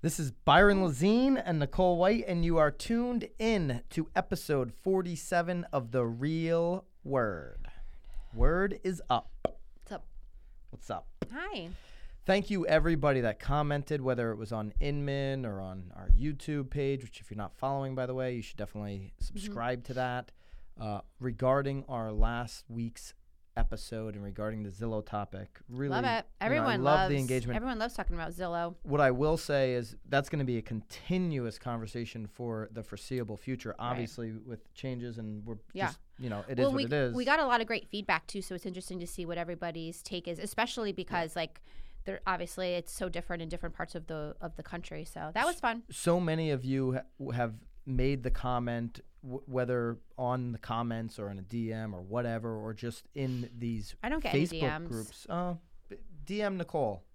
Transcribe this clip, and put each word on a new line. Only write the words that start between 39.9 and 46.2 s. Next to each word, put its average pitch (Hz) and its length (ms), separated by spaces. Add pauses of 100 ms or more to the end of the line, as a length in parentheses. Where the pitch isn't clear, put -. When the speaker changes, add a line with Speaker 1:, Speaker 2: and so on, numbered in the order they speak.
Speaker 2:
take 175 260
is, 170 100
especially 220 520
Speaker 1:
Yeah. - 40
Speaker 2:
because, 175 400
like, 160 240 (460)
there, 196 200
obviously 180 500
it's 165 180
so 185 160
different 170 320
in 160 80
different 170 260
parts - 180
of 165 140
the, 151 320
of 165 160
the 160 80
country. 160 400
So 156 300
that 233 120
was 339 100
Speaker 1:
S-, - 40
Speaker 2:
fun. 233 320
Speaker 1:
so 175 300